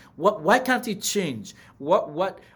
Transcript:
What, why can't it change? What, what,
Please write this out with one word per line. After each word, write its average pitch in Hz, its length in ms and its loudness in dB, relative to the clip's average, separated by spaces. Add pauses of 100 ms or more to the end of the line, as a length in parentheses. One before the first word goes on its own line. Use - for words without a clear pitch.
(160)
What, 165 260 2
why 202 180 4
can't 247 280 0
it 196 140 -6
change? 139 540 -4 (240)
What, 160 320 0
what, 180 280 -4 (160)